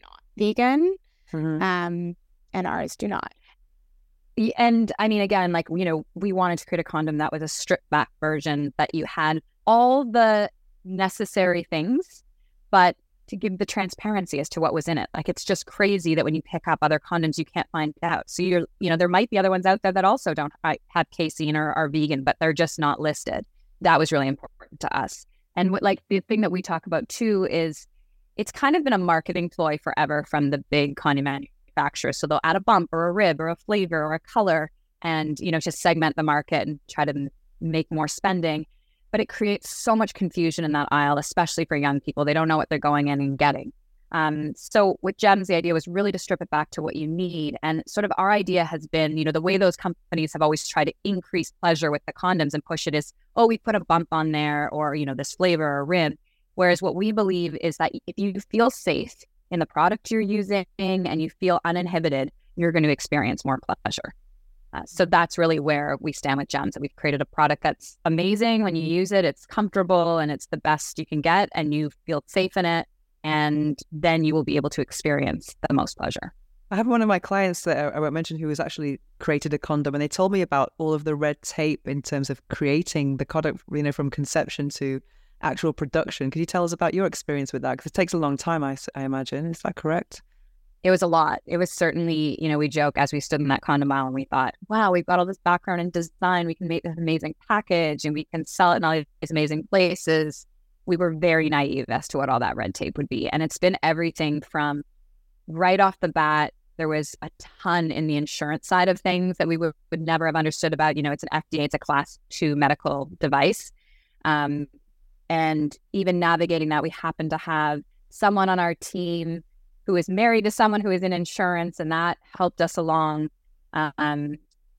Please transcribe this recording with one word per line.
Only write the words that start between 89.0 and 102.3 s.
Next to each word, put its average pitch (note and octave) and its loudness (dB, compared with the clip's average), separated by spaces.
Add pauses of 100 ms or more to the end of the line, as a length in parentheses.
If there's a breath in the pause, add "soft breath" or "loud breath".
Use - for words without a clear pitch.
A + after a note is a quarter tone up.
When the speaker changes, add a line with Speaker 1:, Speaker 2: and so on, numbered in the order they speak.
Speaker 2:
imagine. C3+ -4
Is E3 -8
that - -6
correct? - -4 (640)
Speaker 3:
It F#3 4
was F#3 4
a F#3 4
lot. D#3+ 2
It E3+ -2
was F3 0
certainly, D#3+ 0
you D#3+ 0
know, D3+ 0
we D3+ 2
joke D3 0
as C#3+ 2
we D3 -4
stood D3 -2
in D3 0
that C3+ 0
condom C#3+ 2
aisle C3+ 0
and C3 -6
we C3+ -4
thought, C3 -2 (120)
"Wow, G#3+ 2
we've F3 2
got F3+ 2
all F3 2
this F#3+ -8
background F3 0
in F3 -4
design. F3 0
We E3 -4
can F3+ -8
make E3 -2
this E3 -8
amazing D#3+ -2 (100)
package E3+ 0
and D3+ -2
we D#3 -4
can D#3+ -6
sell F3+ 4
it - 2
in - 0
all D#3+ 2 (200)
these D3 -6
amazing D#3 0
places." E3 2 (400)
We F3+ 2
were F3 0
very D#3+ 4
naive C#3+ 0
as - -2
to D3+ -4
what C#3 0
all B2 2